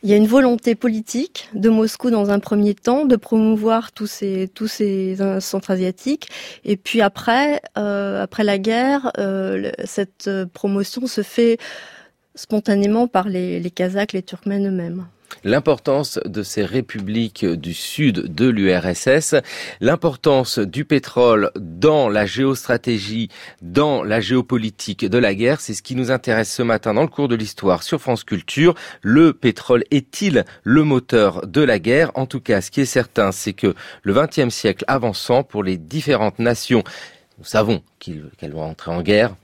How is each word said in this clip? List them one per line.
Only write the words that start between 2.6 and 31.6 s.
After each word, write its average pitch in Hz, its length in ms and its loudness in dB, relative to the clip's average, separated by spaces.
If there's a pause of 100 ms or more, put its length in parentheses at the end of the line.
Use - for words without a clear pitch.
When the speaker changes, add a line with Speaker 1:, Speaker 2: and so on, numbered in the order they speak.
Speaker 1:
temps 269 320 0
de 254 100 6
promouvoir 220 760 0
tous - 160 -10
ces, 190 480 -6
tous 214 140 -6
ces, 190 520 -2
euh, 196 200 -2
centres 196 320 -4
asiatiques. 185 560 -4 (360)
Et 208 120 0
puis - 240 -2
après, 247 600 0 (160)
euh, 202 460 -4
après 202 220 -4
la 202 140 2
guerre, 247 600 0
euh, 196 380 -2
le, 202 160 -4 (120)
cette, 202 440 -8
euh, 190 180 -4
promotion 196 600 -4
se 214 140 -4
fait 233 360 2 (760)
spontanément 214 720 0
par 190 200 0
les, 180 300 -4
les 175 140 -6
Kazakhs, 190 400 -2
les 185 100 -6
Turkmènes 196 460 -4
eux-mêmes. 180 380 -6 (380)
Speaker 2:
L'importance 139 800 0
de 104 180 -8
ces 101 220 -4
républiques 107 800 -4
du 85 300 -2
sud 110 600 -2
de 113 140 2
l'U 101 260 2
R 90 120 0
S 90 200 -2
S, 147 280 2 (440)
l'importance 135 800 2
du 107 280 -4
pétrole 120 680 2
dans 104 540 2
la 104 160 2
géostratégie, 117 1040 -2 (320)
dans 131 420 0
la 107 200 0
géopolitique 110 840 -4
de 101 140 2
la 107 160 2
guerre, 120 260 0
c'est - 140 -10
ce - 80 -12
qui 127 140 -10
nous 123 140 -4
intéresse 113 400 -2
ce - 120 -4
matin 113 320 0
dans 120 80 2
le 160 60 0
cours 143 200 -4
de 120 60 0
l'histoire 101 480 -2
sur - 180 -4
France 117 240 -2
Culture. 151 500 0 (280)
Le 143 320 6
pétrole 120 560 2
est-il 143 560 0 (160)
le 135 200 4
moteur 120 640 2
de 101 140 0